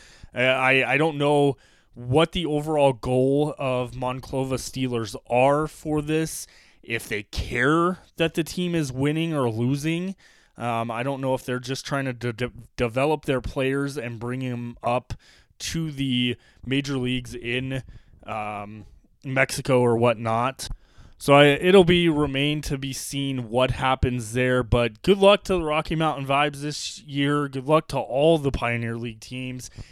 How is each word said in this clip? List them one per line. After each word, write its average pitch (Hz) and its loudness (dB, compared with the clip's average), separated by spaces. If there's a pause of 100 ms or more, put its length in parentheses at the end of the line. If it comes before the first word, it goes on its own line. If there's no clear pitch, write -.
(340)
Uh, 120 -2
I, 131 4
I 135 4
don't 151 0
know 143 2 (380)
what 127 0
the 175 -4
overall 147 2
goal 135 2
of 127 -2
Monclova 131 -4
Steelers 120 -4 (140)
are 143 4
for 151 -4
this, 156 -4 (360)
if 113 -6
they 107 -4
care 160 0 (180)
that 165 0
the 165 -2
team 175 -4
is 147 -2
winning 151 -2
or 127 0
losing. 143 -2 (440)
Um, 117 -4
I 113 -4
don't 135 -4
know 131 0
if 123 -4
they're 127 -4
just 127 -8
trying 139 -4
to 127 -4
de-, 120 -6
de-, 123 -6 (240)
develop 131 0
their 131 0
players 139 -2
and 117 -8
bring 123 -6
'em 120 -8
up 123 -2 (460)
to 160 -4
the 123 0 (280)
major 139 -2
leagues 123 -4
in, 131 -4 (420)
um, 107 -8 (380)
Mexico 131 0
or 120 4
whatnot. 117 0 (500)
So 143 4
I, 143 10
it'll 180 8
be 175 4
remain 147 0
to 143 -4
be 135 -6
seen 135 -6
what 127 2
happens 127 -2
there, 127 2
but 117 0
good 196 4
luck 196 6
to 196 -2
the 170 0
Rocky 156 -2
Mountain 151 0
Vibes 139 2
this - -8
year. 143 0
Good 131 -8
luck 156 4
to 139 -4
all 139 2
the 139 -2
Pioneer 117 -2
League 113 -10
teams. 127 -10 (200)